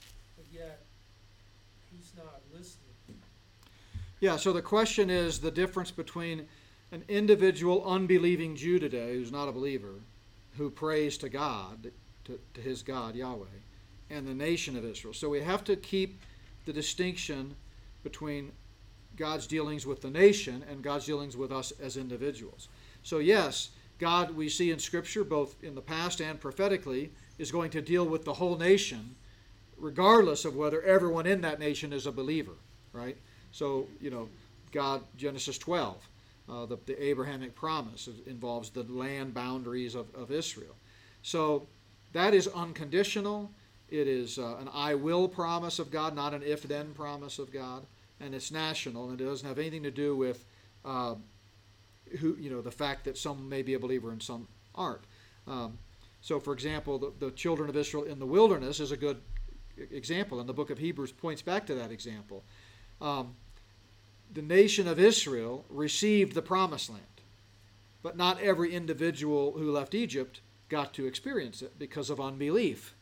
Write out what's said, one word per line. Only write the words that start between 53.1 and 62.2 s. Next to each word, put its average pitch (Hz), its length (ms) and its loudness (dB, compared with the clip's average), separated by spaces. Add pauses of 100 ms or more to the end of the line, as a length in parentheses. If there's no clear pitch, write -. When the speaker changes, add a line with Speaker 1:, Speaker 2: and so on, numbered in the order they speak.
Speaker 2:
some 135 300 -6
may 135 140 -2
be 131 120 -2
a 120 60 0
believer 123 320 -2
and 113 100 -10
some 117 240 -10 (300)
aren't. 185 260 -6 (460)
Um, 120 280 -8 (440)
so, 151 180 -2
for 143 140 -4
example, 147 460 -4
the, 135 200 -6
the 131 140 -4
children 156 360 -2
of 135 80 -4
Israel 147 280 -2
in 143 160 -8
the 135 60 -6
wilderness 151 520 6
is 143 140 -4
a 139 40 -2
good 135 240 -2 (560)
e-, - 140 -14
example, 143 480 -4
and 120 100 -6
the 131 40 -4
book 139 180 -4
of 123 80 -6
Hebrews 139 320 -4
points 156 320 -8
back 202 240 -2
to 151 80 -2
that 117 160 -6
example. 104 540 -12 (560)